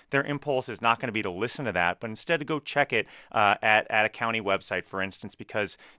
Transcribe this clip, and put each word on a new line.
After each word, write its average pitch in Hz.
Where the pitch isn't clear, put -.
their 143
impulse 143
is 110
not 117
gonna 123
be 107
to 98
listen 120
to 104
that, 87
but 113
instead 151
to 147
go 156
check -
it, 110
uh, 104
at, 110
at 110
a -
county 113
website, 95
for 95
instance, 95
because 104